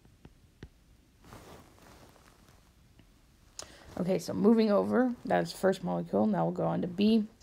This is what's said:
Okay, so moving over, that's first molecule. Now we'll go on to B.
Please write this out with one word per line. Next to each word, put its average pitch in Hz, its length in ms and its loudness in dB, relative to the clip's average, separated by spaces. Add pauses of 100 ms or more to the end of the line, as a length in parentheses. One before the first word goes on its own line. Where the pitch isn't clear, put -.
(4000)
Okay, 180 220 0
so - 120 -10
moving 220 380 4
over, 208 420 2 (120)
that's 175 260 0
first 190 320 0
molecule. 180 460 -2
Now 175 160 0
we'll 170 100 -2
go 175 80 -4
on 165 200 -2
to 170 40 -4
B. 208 380 2 (180)